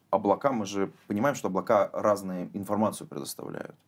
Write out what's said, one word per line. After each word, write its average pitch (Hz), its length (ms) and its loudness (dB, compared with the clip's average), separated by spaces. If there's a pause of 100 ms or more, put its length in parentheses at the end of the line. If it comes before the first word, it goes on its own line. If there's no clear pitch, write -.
(120)
облака, 101 400 4
мы 110 140 -2
же 98 260 -2 (160)
понимаем, 120 280 0
что - 120 -4
облака 95 460 4
разную 95 600 0
информацию 101 540 -2
предоставляют. - 680 -10 (120)